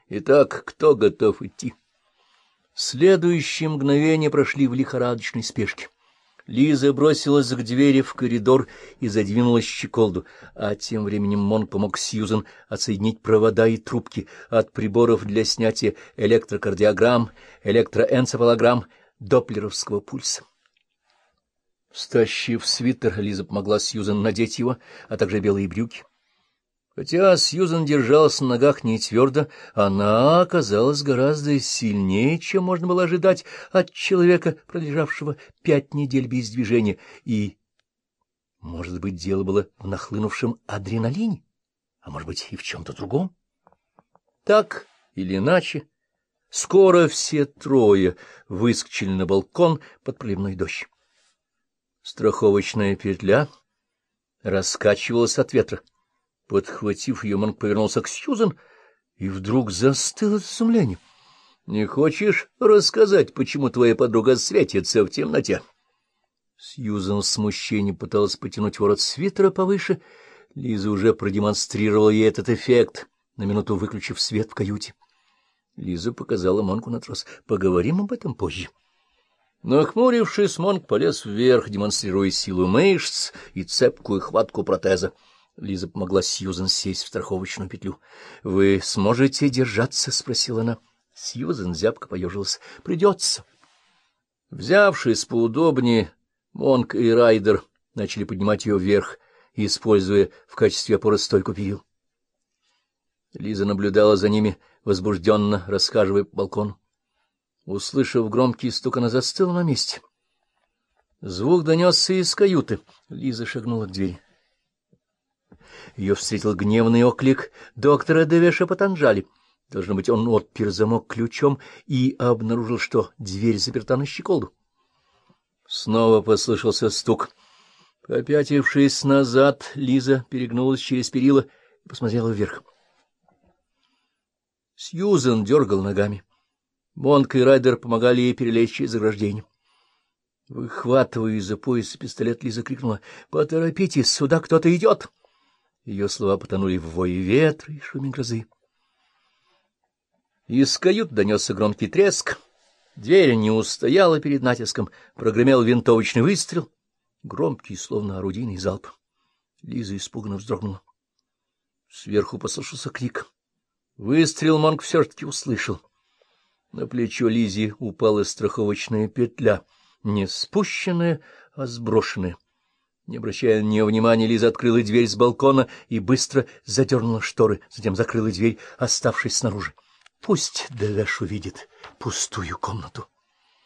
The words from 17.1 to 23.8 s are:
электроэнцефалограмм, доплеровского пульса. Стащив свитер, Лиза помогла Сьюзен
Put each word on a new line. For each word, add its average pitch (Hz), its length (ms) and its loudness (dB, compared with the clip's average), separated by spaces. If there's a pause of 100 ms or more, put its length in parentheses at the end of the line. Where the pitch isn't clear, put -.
электроэнцефалограмм, 117 1200 2 (340)
доплеровского 107 800 -2
пульса. - 440 -10 (1500)
Стащив - 720 -2
свитер, 117 540 -2
Лиза 101 240 -4
помогла 101 360 -2
Сьюзен 104 420 -4